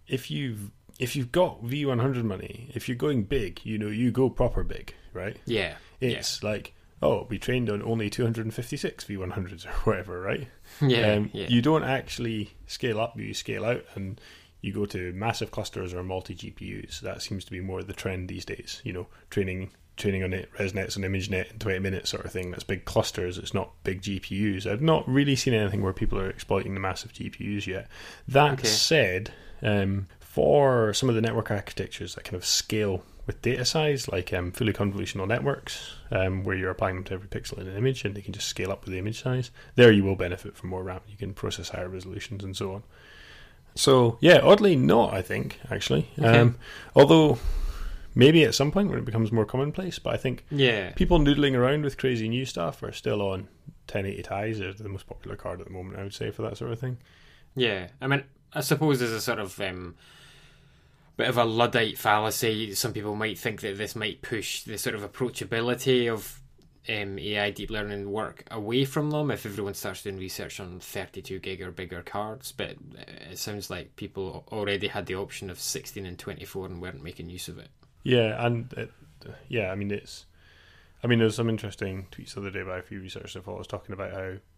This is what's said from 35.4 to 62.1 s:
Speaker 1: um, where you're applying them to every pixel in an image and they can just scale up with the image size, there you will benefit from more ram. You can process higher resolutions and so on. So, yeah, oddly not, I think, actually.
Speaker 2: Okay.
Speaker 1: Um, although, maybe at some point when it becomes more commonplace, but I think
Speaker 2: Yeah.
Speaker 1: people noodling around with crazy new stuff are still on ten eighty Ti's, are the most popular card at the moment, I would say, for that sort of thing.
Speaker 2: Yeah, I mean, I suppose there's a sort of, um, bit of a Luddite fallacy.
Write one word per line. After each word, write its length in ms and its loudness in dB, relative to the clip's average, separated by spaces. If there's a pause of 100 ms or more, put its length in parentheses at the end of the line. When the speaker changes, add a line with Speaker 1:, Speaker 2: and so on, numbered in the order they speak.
Speaker 1:
um, 340 0
where 120 -2
you're 160 -2
applying 240 -2
them 80 -6
to 100 -8
every 140 -8
pixel 320 -10
in 80 -10
an 100 -8
image 260 0
and 120 -4
they 60 -12
can 120 -10
just 140 -6
scale 240 -4
up 120 -6
with 100 -8
the 40 -4
image 240 -6
size, 300 -2 (240)
there 160 12
you 120 8
will 120 2
benefit 400 -6
from 140 -10
more 140 -6
ram. 240 -10
You 100 -18
can 160 -8
process 360 -8
higher 200 -6
resolutions 540 -10
and 140 -8
so 160 -4
on. 100 -10 (920)
So, 460 8
yeah, 180 12
oddly 360 10
not, 380 6
I 80 0
think, 380 -4 (100)
actually. 380 0 (100)
Speaker 2:
Okay. 100 4
Speaker 1:
Um, 300 8 (380)
although, 440 10 (760)
maybe 300 10
at 100 4
some 180 2
point 180 2
when 100 -2
it 60 -4
becomes 260 0
more 140 4
commonplace, 520 -4
but 160 -2
I 40 0
think 340 -4
Speaker 2:
Yeah. 400 4
Speaker 1:
people 280 6
noodling 360 6
around 280 4
with 140 -4
crazy 320 0
new 160 -2
stuff 380 -6
are 80 -8
still 300 -2
on 260 -4 (400)
ten 180 -4
eighty 160 -6
Ti's, 400 -4
are 120 -6
the 160 -12
most 180 -10
popular 280 -12
card 240 -8
at 60 -14
the 80 -16
moment, 240 -10
I 60 -8
would 100 -10
say, 160 -6
for 140 -6
that 140 -6
sort 140 -6
of 80 -6
thing. 180 -6 (580)
Speaker 2:
Yeah, 320 0 (120)
I 60 -6
mean, 200 2 (280)
I 80 -4
suppose 380 4
there's 120 0
a 80 -2
sort 200 -2
of, 200 -8
um, 360 -6 (1200)
bit 120 0
of 80 0
a 60 8
Luddite 540 4
fallacy. 760 2